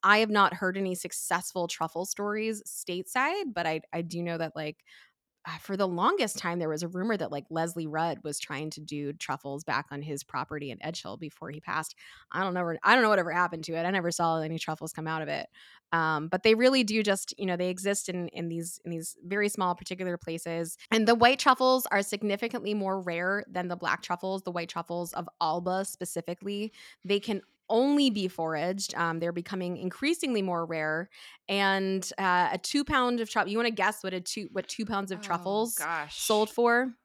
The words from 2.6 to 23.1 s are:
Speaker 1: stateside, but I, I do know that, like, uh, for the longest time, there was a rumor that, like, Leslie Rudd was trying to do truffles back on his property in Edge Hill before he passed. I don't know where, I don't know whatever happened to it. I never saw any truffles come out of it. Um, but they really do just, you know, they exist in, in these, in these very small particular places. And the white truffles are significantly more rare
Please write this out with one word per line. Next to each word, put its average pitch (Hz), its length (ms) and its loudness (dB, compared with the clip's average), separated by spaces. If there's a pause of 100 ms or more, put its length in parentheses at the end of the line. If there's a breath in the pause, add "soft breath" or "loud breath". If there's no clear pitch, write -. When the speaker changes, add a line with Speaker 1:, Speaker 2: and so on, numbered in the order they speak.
Speaker 1:
stateside, 269 880 -4
but 170 140 -2
I, 160 160 0 (100)
I 170 100 -2
do 170 200 -6
know 170 160 -2
that, 160 160 -4
like, 151 300 -8 (600 loud breath)
uh, 160 140 -10
for 196 180 -6
the 196 120 2
longest 247 500 2
time, 175 200 -2
there 165 100 0
was 156 160 -2
a 170 40 -4
rumor 185 280 0
that, 151 160 -2
like, 143 180 -6
Leslie 165 380 -2
Rudd 156 340 0
was 151 160 -6
trying 156 320 -6
to 156 100 -12
do 147 320 -6
truffles 139 520 -6
back 143 260 -2
on 143 120 -8
his 147 200 -8
property 147 480 -6
in 113 140 -10
Edge 165 180 -6
Hill 98 140 -8
before 160 340 -12
he 147 100 -12
passed. - 360 -6 (340 loud breath)
I 185 140 -2
don't 185 100 -2
know 180 80 0
where, 170 220 -2
I 208 100 8
don't 254 80 8
know 220 60 6
whatever 180 240 4
happened 170 320 2
to 165 80 -6
it. 165 120 0
I 175 60 2
never 175 220 2
saw 165 280 2
any 156 180 -2
truffles 156 340 -6
come 160 160 -6
out 160 140 -2
of 147 60 -6
it. 147 200 -4 (420 loud breath)
Um, 160 380 2
but 185 160 -2
they 220 100 8
really 254 300 6
do 214 180 2
just, 202 340 0
you 202 100 -4
know, 180 100 0
they 180 140 0
exist 190 380 -2
in, 180 200 -4
in 170 200 -6
these, 165 360 -6
in 170 80 -6
these 165 320 -8
very 202 240 0
small 185 260 0
particular 180 420 -4
places. 165 600 -6 (160 loud breath)
And 220 160 4
the 233 60 10
white 240 260 6
truffles 254 460 6
are 196 160 2
significantly 208 720 -2
more 190 260 0
rare 180 500 -2